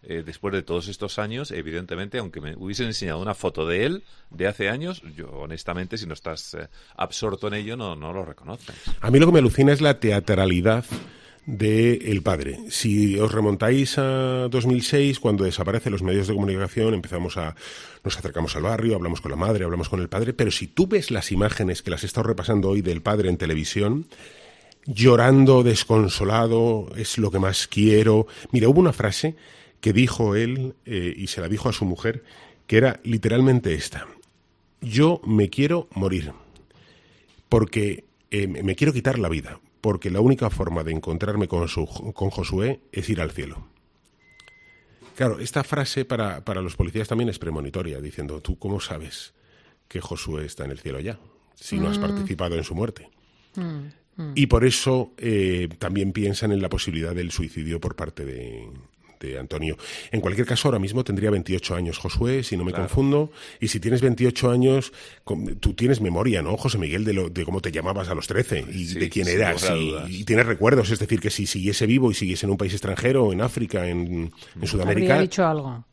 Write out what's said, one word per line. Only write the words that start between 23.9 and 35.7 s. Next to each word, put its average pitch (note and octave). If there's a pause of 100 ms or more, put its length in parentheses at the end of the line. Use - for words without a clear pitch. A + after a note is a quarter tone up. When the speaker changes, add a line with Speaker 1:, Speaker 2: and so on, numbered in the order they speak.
Speaker 2:
llorando, B2+
desconsolado, A2+
"es G#2+
lo G#2+
que F#2+
más F#2+
quiero". G#2+ (240)
Mira, A#2
hubo D3
una F3
frase D3+ (440)
que A2
dijo A2+
él, B2+ (120)
eh, F2+
y F#2+
se -
la E2
dijo G#2+
a A2
su -
mujer, G#2+ (420)
que A2
era B2+
literalmente A#2
esta: - (720)
"Yo D3
me G#2
quiero D3+